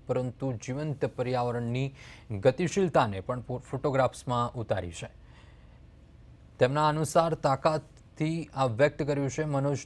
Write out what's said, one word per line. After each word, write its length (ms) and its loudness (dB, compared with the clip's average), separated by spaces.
પરંતુ 460 -2
જીવંત 520 -6
પર્યાવરણની 920 -2
ગતિશીલતાને 920 2
પણ 200 -6
ફો-, 180 -6
ફોટોગ્રાફ્સમાં 920 0
ઉતારી 400 -4
છે. 180 -12
તેમના 300 4
અનુસાર 460 2
તાકાતથી 1200 -2
આ 120 2
વ્યક્ત 360 2
કર્યું 280 0
છે. 140 -2
મનોજ 420 0